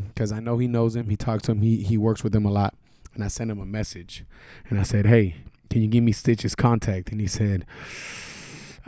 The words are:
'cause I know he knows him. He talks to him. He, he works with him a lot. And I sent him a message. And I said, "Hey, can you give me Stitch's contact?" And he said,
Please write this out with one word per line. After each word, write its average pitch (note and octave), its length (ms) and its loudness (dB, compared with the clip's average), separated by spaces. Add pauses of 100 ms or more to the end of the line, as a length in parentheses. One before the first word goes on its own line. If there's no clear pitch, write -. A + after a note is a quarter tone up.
(140)
'cause G#2+ 180 -2
I G#2+ 80 -6
know A#2+ 180 -2
he B2 80 2
knows A#2 300 2
him. A2+ 140 -2
He G#2 60 0
talks A2 280 -2
to A2+ 80 2
him. G#2 100 2
He, A2+ 200 2
he G#2+ 140 0
works G#2+ 280 0
with G#2 100 -2
him G#2+ 100 4
a G2+ 60 2
lot. G2+ 240 0 (400)
And A2+ 80 -8
I G2+ 60 -4
sent A2+ 220 -6
him G#2 80 -8
a G2 80 -10
message. G2 580 -8 (440)
And G#2 100 0
I G2 40 2
said, G#2 240 2
"Hey, G#2 300 6 (340)
can A2+ 120 2
you G#2+ 60 2
give A#2 160 4
me A2+ 80 4
Stitch's A2 420 0
contact?" G#2+ 560 0
And G#2+ 100 -4
he G#2 60 0
said, G2 400 0 (1200)